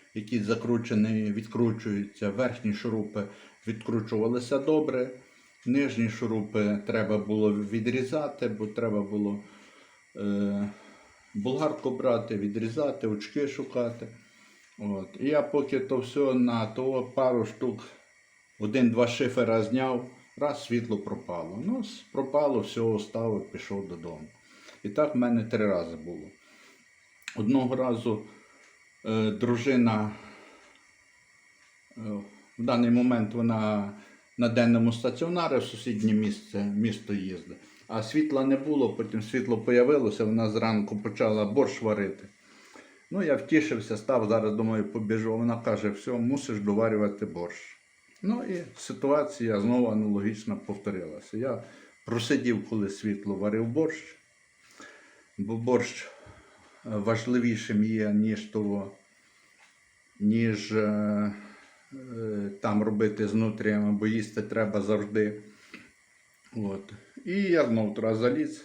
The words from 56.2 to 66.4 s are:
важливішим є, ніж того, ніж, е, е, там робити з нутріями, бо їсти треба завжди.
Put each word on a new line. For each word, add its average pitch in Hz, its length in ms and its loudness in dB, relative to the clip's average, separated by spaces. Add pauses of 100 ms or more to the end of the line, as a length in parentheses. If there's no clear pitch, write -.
важливішим 113 1000 0
є, 110 280 0
ніж 107 320 2
того, 101 480 -4 (1300)
ніж, 107 520 2
е, 104 640 2 (580)
е, 113 580 -6 (120)
там 104 200 2
робити 107 460 2
з 101 60 0
нутріями, 107 580 2
бо 104 140 2
їсти 107 360 -2
треба 104 380 0
завжди. 104 640 0 (1160)